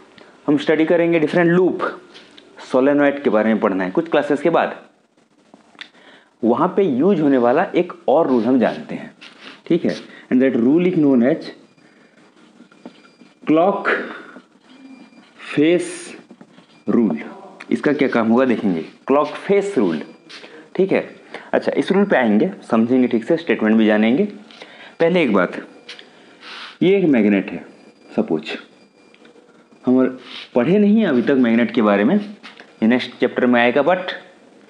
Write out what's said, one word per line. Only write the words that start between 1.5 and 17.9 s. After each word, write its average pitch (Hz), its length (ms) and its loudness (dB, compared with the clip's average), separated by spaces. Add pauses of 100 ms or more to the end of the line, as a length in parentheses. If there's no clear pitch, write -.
लूप, 180 300 2 (920)
सोलेनॉइड 143 520 2
के 120 60 2
बारे 107 240 2
में 104 60 -2
पढ़ना 95 240 -2
है 92 80 -6
कुछ 160 180 -4
क्लासेस 143 320 -2
के 170 80 2
बाद, 135 260 0 (1700)
वहाँ 117 240 0 (100)
पे 202 60 2
यूज़ 156 380 0
होने 139 160 2
वाला 123 260 2 (120)
एक - 180 -2 (160)
और 151 180 2
रूल 123 160 2
हम 127 160 2
जानते 78 360 -4
हैं, - 160 -14 (560)
ठीक 170 180 -2
है, 95 100 -2 (360)
and 127 120 2
that 135 180 0
rule 160 260 2
is 180 100 0
known 135 280 2
as - 260 -2 (1900)
clock 180 460 0 (1600)
फेस - 680 -2 (720)
रूल। 104 320 0 (520)
इसका 135 220 0